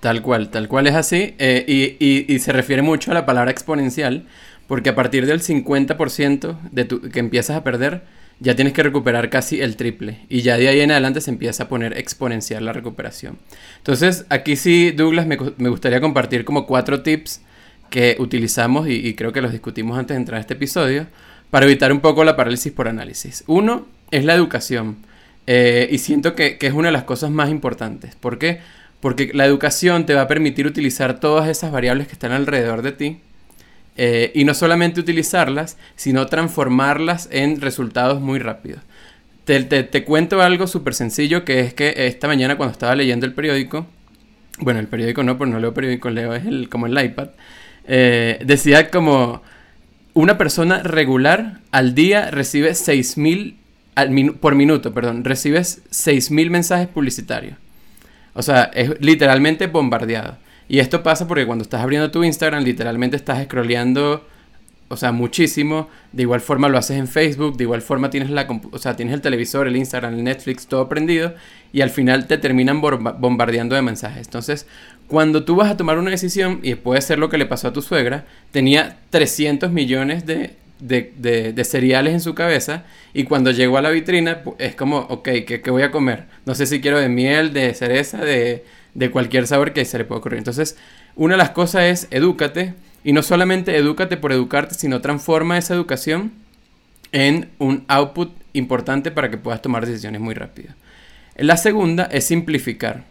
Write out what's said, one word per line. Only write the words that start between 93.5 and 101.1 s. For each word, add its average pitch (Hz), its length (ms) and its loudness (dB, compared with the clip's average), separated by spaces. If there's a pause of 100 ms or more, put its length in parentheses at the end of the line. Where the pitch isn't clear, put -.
edúcate 151 400 0
por 143 160 -2
educarte, 131 420 -2
sino 127 280 -2
transforma 160 560 0
esa 175 160 -4
educación 170 580 -4 (800)
en 143 460 2
un 139 300 -2
output 143 440 0 (220)
importante 131 560 -2
para 143 200 -2
que 110 60 -8
puedas 113 240 -6
tomar 117 240 -2
decisiones 110 380 -8
muy 110 120 -6
rápido. - 380 -14 (640)